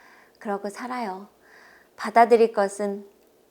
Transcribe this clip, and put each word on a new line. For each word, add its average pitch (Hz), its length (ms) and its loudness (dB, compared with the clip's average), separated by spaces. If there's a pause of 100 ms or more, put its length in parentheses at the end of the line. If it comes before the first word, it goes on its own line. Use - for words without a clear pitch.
(380)
그러고 202 300 -8
살아요. 208 600 -10 (680)
받아들일 226 560 4
것은 202 540 -4 (440)